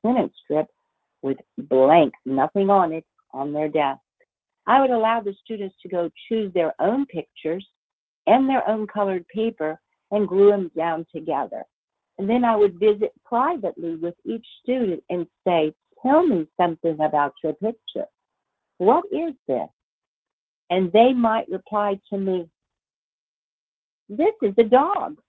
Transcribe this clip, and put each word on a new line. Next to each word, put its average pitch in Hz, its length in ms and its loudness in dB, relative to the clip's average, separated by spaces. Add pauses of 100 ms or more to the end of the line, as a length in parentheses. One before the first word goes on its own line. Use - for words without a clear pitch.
sentence 240 280 0 (100)
strip 151 260 -2 (540)
with 135 160 -4 (200)
blank, 139 560 4 (100)
nothing 151 460 0
on 185 220 2
it, 160 120 -8 (280)
on 143 200 -8
their 151 160 -2
desk. 143 320 -2 (680)
I 240 140 4
would 262 100 2
allow 226 300 0
the 202 140 -8 (100)
students 202 380 -10
to 185 60 -16
go 175 220 -4 (180)
choose 214 260 -4
their 165 260 0
own 233 260 0
pictures 165 600 -8 (600)
and 262 220 4
their 262 200 0
own 214 180 -2
colored 196 420 -4
paper 208 500 -6 (320)
and 208 160 0
glue 196 240 6
them 196 260 0
down 165 380 -4
together. 147 500 -6 (540)
And 196 120 -2
then 247 140 2
I 226 120 2
would 202 220 2
visit 208 340 2 (120)
privately 208 720 -4
with 170 180 -8 (100)
each 226 220 -10 (160)
student 240 480 -2
and 175 160 -4 (200)
say, 156 280 2 (260)
"Tell 302 260 2
me 175 200 0 (120)
something 165 420 0
about 147 420 0
your 151 120 -2
picture. - 520 -8 (720)
What 240 340 4
is 320 220 -4 (120)
this?" 113 220 -4 (1000)
And 180 220 0
they 233 200 6
might 226 380 0
reply 202 580 -4
to 202 80 -6
me, 185 320 -4 (1600)
"This 311 320 0
is 202 160 0
a 233 80 6
dog." 294 640 0